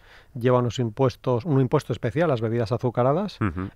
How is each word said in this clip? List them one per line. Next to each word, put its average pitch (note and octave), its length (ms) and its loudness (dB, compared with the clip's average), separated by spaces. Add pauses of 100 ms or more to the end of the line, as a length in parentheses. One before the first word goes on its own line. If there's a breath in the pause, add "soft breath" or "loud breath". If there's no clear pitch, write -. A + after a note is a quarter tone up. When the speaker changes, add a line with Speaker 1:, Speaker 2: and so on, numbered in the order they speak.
(380 soft breath)
Speaker 1:
lleva B2 220 4
unos A#2+ 180 -2
impuestos, B2 680 0
un C#3 160 2
impuesto C3 320 0
especial B2+ 360 -2
a C#3+ 40 2
las A2+ 80 -2
bebidas A2+ 320 -2
azucaradas. C3 680 -2
Speaker 2:
Ujú. F#2 340 -4